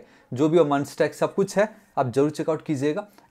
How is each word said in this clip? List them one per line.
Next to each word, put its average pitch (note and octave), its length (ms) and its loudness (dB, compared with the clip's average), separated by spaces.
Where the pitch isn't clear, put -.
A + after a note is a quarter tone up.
जो C#3 160 2
भी E3 80 4
हो, E3 80 6
Munstack, C#3+ 460 0
सब - 240 -4
कुछ G3 220 -2
है, G#3+ 180 0
आप C#3 120 0
जरूर C3+ 200 2
चेकआउट D#3 320 -4
कीजिएगा। D3+ 460 -4